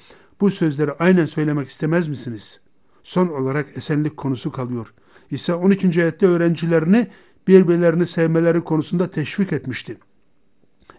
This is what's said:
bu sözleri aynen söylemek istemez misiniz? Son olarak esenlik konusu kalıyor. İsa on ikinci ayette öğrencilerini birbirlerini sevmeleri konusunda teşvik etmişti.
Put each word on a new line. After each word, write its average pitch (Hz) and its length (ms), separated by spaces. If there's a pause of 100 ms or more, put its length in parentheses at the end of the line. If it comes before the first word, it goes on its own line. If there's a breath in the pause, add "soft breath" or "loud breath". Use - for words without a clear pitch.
(420 soft breath)
bu 202 100
sözleri 151 400
aynen 170 340
söylemek 147 440
istemez 160 380
misiniz? 120 520 (440)
Son 180 240
olarak 139 500
esenlik 151 400
konusu 131 340
kalıyor. 123 420 (380 soft breath)
İsa 147 240
on 180 160
ikinci 185 320
ayette 165 240
öğrencilerini 170 800 (400 soft breath)
birbirlerini 175 600
sevmeleri 165 560
konusunda 170 480
teşvik 160 420
etmişti. 123 440 (1000 soft breath)